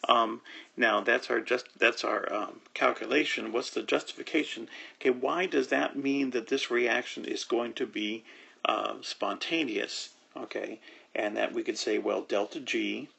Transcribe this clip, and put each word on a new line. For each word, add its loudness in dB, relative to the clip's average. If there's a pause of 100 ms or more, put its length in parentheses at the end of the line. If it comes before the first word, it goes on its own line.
Um, 4 (380)
now 4
that's 2
our 2
just, -2 (100)
that's 2
our, 0
um, -6 (120)
calculation. 0
What's -2
the -2
justification? -2 (320)
Okay, 4
why 2
does 2
that 2
mean 2
that -2
this 0
reaction 2
is -2
going 0
to -2
be, -4 (400)
uh, 2
spontaneous? -2 (240)
Okay, -6 (340)
and -2
that 0
we 0
could -2
say, 0
well, 0
delta -2
G -2